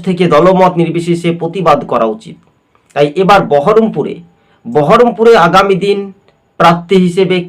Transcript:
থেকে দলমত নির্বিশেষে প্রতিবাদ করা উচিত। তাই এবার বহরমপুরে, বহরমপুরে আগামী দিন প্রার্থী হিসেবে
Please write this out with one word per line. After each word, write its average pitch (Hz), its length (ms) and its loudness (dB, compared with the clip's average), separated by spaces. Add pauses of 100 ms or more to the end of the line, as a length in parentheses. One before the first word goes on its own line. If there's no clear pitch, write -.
থেকে 185 260 -4
দলমত 175 500 2
নির্বিশেষে 170 520 -4 (100)
প্রতিবাদ 165 460 -2
করা 117 200 -2
উচিত। 110 320 -10 (580)
তাই 147 200 0
এবার 190 320 2
বহরমপুরে, 175 680 0 (500)
বহরমপুরে 220 720 2
আগামী 185 380 2
দিন 196 240 -2 (600)
প্রার্থী 170 360 0
হিসেবে 180 400 0 (140)